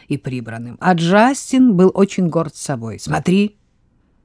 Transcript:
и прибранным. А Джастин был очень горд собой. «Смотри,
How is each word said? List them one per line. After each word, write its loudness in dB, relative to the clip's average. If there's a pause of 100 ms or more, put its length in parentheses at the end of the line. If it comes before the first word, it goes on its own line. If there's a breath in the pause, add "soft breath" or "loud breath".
и -6
прибранным. -10
А 2
Джастин 2
был 6
очень 0
горд -4
собой. -10
«Смотри, -2 (680)